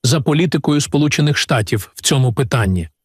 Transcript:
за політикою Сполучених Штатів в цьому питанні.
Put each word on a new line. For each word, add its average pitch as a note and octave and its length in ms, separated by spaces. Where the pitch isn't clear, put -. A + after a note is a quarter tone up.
за B2 180
політикою D3+ 600
Сполучених D3 560
Штатів A2 580
в - 60
цьому B2+ 320
питанні. G2+ 560